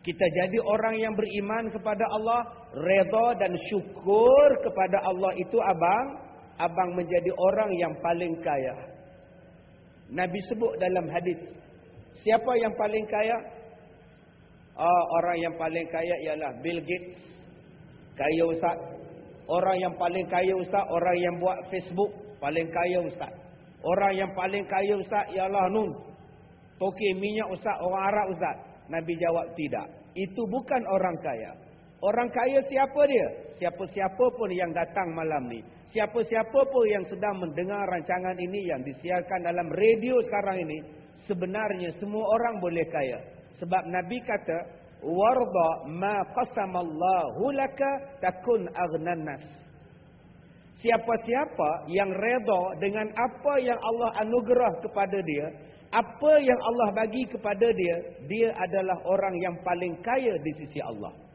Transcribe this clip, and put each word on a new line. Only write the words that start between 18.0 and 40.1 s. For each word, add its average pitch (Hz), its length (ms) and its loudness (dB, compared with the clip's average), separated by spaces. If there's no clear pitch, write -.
Kaya, 156 320 2
Ustaz. 165 320 0
Orang 185 280 4
yang 180 200 -2
paling 180 320 0
kaya, 185 240 4
Ustaz, 185 320 0
orang 175 320 2
yang 175 200 0
buat 208 280 2
Facebook 185 440 -2
paling 165 320 -2
kaya, 175 320 2
Ustaz. 147 280 -8
Orang 190 320 4
yang 190 160 -2
paling 190 320 -2
kaya, 202 320 0
Ustaz, 202 360 -2
ialah 190 400 2
Nun. 208 200 0
Toke 196 300 0
minyak, 208 320 -2
Ustaz, 196 320 -2
orang 190 280 0
Arab, 208 140 2
Ustaz. 160 200 -2
Nabi 165 240 -2
jawab, 170 400 0
"Tidak. 131 320 -4
Itu 196 320 -4
bukan 247 400 -2
orang 185 360 2
kaya." 113 280 -6
Orang 226 280 2
kaya 254 360 2
siapa 269 400 2
dia? 214 200 4
Siapa-siapa 190 640 -2
pun 208 160 -2
yang 175 160 -2
datang 170 420 -2
malam 151 380 -2
ni, 113 100 -10
siapa-siapa 220 720 0
pun 262 220 4
yang 202 240 2
sedang 196 260 -2
mendengar 185 540 -4
rancangan 180 480 -2
ini 180 320 -4
yang 131 100 -2
disiarkan 175 640 -4
dalam 170 240 -2
radio 226 560 4